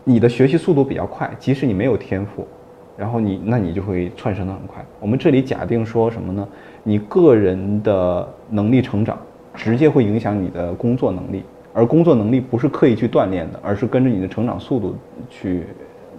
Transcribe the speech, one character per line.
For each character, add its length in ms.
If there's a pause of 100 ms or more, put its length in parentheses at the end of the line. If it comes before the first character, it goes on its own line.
你 160
的 80
学 180
习 120
速 160
度 100
比 100
较 120
快， 340
即 140
使 120
你 80
没 120
有 100
天 300
赋， 220 (480)
然 140
后 100
你， 240
那 140
你 160
就 80
会 340
窜 200
升 100
得 80
很 140
快。 180 (140)
我 80
们 100
这 140
里 100
假 240
定 180
说 260
什 120
么 100
呢？ 160 (360)
你 160
个 360
人 460
的 460 (200)
能 240
力 80
成 240
长 140 (380)
直 200
接 140
会 140
影 160
响 200
你 100
的 240
工 220
作 160
能 200
力， 120 (300)
而 120
工 180
作 120
能 160
力 80
不 180
是 100
刻 200
意 80
去 120
锻 220
炼 220
的， 120
而 120
是 100
跟 180
着 60
你 120
的 60
成 180
长 140
速 200
度 160 (340)
去， 360 (540)